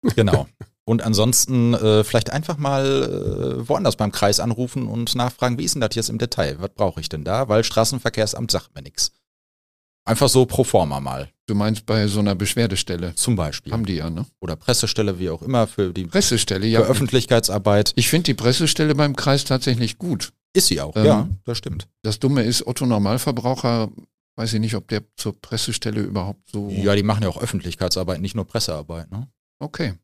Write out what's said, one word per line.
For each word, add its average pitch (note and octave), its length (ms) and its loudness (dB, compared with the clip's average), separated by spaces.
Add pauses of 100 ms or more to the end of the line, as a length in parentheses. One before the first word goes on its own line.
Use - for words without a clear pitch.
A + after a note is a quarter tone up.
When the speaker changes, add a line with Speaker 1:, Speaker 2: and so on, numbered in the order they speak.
(160)
Speaker 1:
Genau. G2+ 300 2 (400)
Und A2+ 160 2
ansonsten, A#2 720 2
äh, G#2+ 280 6
vielleicht - 280 0
einfach D#3 260 -4
mal, C3+ 1040 0
äh, A#2 80 -8
woanders D3 280 2
beim G#2 140 0
Kreis G2+ 300 2
anrufen A#2+ 480 -4
und A2+ 260 -4
nachfragen, B2 440 -2
wie C3 60 -4
ist - 100 -2
denn C3+ 80 -2
das G#2+ 120 -2
jetzt A#2 140 -2
im A2 80 -4
Detail? F2 440 -2
Was F#2+ 140 -6
brauche F#2 280 -2
ich D#2+ 80 -8
denn D2+ 140 -8
da? A2+ 260 -2
Weil A2 140 4
Straßenverkehrsamt A#2 840 -2
sagt - 240 -4
mir - 60 -14
nix. - 320 -4 (920)
Einfach A2+ 240 4
so B2+ 160 6
pro - 180 0
forma D2 360 2
mal. C2+ 280 -8 (180)
Speaker 2:
Du A2 80 -2
meinst G#2 300 0
bei G#2+ 240 2
so G#2 120 0
einer G2+ 140 2
Beschwerdestelle? F#2 800 -2
Speaker 1:
Zum A#2+ 220 0
Beispiel. D#2+ 380 -4
Speaker 2:
Haben A2+ 100 -2
die F#2+ 120 -2
ja, D#2 120 -4
ne? E2 160 -6 (160)
Speaker 1:
Oder E2+ 160 -8
Pressestelle, G#2+ 600 -2
wie F2+ 100 -4
auch E2 140 -6
immer, A#2 240 0
für F#2+ 260 -2
die F#2 140 -6
Speaker 2:
Pressestelle, G#2+ 600 0
ja. A2+ 140 4
Speaker 1:
für A2 80 6
Öffentlichkeitsarbeit. A2 1080 2
Speaker 2:
Ich A#2 120 2
find E3 180 2
die C#3 60 2
Pressestelle D3+ 600 2
beim C#3+ 200 2
Kreis C#3 300 2
tatsächlich A#2+ 540 0
gut. E3 340 -4 (220)
Speaker 1:
Ist F#3 140 4
sie D2 120 0
auch, D2+ 160 -6
Speaker 2:
Ähm, A2 80 4
Speaker 1:
ja, D3 240 6 (160)
das A#2+ 140 -6
stimmt. F#2 300 -8 (120)
Speaker 2:
Das G#2+ 200 -4
Dumme C3+ 220 2
ist, A2+ 240 0
Otto B2 200 -4
Normalverbraucher, A#2 1040 0 (460)
weiß A2 180 -4
ich G#2+ 60 2
nicht, A2 160 -2
ob - 120 -8
der G#2+ 140 -2 (140)
zur - 220 -6
Pressestelle G#2+ 640 -4
überhaupt G2 500 -6
so G2+ 200 -6
Speaker 1:
Ja, G2 240 2
die G2+ 80 4
machen G#2+ 220 0
ja F#2+ 40 0
auch - 140 -6
Öffentlichkeitsarbeit, F2 800 -4
nicht G2 120 -6
nur G2+ 120 -4
Pressearbeit, E2 640 -8
ne? A#2+ 180 -10 (300)
Speaker 2:
Okay. D3 340 -6 (120)